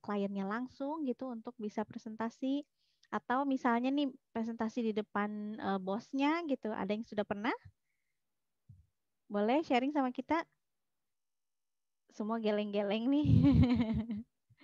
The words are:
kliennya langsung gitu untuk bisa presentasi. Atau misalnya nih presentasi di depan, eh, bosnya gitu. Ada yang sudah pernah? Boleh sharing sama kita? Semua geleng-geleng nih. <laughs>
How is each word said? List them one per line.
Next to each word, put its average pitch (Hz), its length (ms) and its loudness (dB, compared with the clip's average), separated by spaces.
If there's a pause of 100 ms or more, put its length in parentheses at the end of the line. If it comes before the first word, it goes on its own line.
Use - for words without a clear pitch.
kliennya 202 480 -2
langsung 277 600 -4
gitu 254 240 -4
untuk 233 280 -12
bisa 214 260 -4
presentasi. 233 800 -6 (480)
Atau 247 360 -2
misalnya 254 440 0
nih 285 180 0 (240)
presentasi 226 460 -4 (100)
di - 60 2
depan, 208 640 -4
eh, 196 200 -2
bosnya 269 680 0
gitu. 233 240 -2
Ada 208 240 -2
yang 226 100 -6
sudah 208 220 -4
pernah? 214 260 -2 (1700)
Boleh 220 360 2
sharing 262 280 2
sama 269 200 0
kita? 311 320 -2 (1700)
Semua 220 240 -4
geleng-geleng 208 680 0
nih. 294 160 4
<laughs> 240 1000 4 (380)